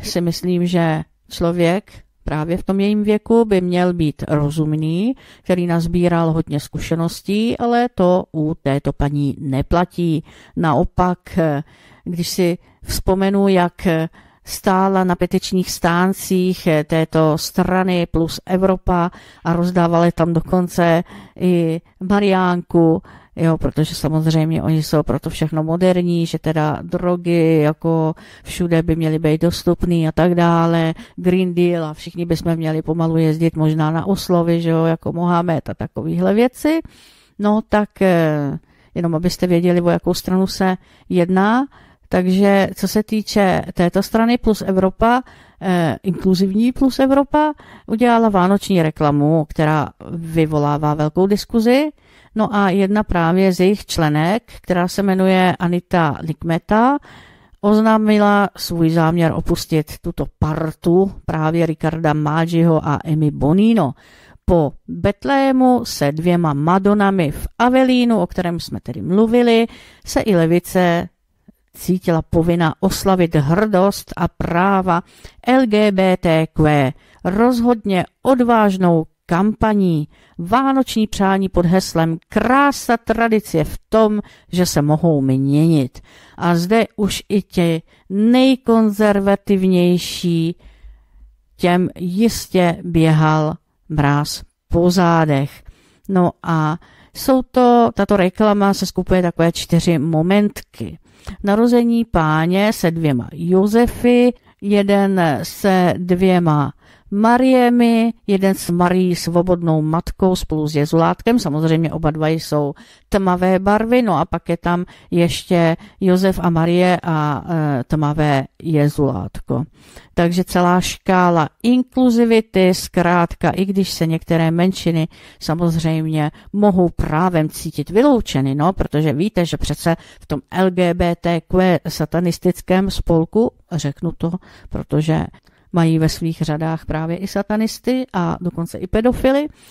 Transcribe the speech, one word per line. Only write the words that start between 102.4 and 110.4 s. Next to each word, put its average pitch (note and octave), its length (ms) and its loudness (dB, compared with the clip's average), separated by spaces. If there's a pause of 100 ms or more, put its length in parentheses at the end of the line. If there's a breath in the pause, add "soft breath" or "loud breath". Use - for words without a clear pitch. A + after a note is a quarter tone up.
se E3+ 180 0
dvěma D3+ 420 -2
Josefy, A#3 1000 2 (280 soft breath)
jeden G3+ 600 2 (220)
se F#3 540 0
dvěma F3 760 0 (380 soft breath)
Mariemi, A#3+ 1000 2 (140)
jeden F#3+ 280 2
s - 140 -6
Marií F3+ 460 2
svobodnou E3+ 640 0
matkou F3 540 -2
spolu D#3 320 -4